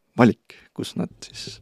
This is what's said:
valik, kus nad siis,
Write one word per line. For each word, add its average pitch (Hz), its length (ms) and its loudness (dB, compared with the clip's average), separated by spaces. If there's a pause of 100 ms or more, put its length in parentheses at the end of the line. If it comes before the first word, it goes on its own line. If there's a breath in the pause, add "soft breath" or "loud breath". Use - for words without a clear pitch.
(160)
valik, - 400 2 (160)
kus - 240 -12
nad - 120 -6 (120)
siis, - 420 -18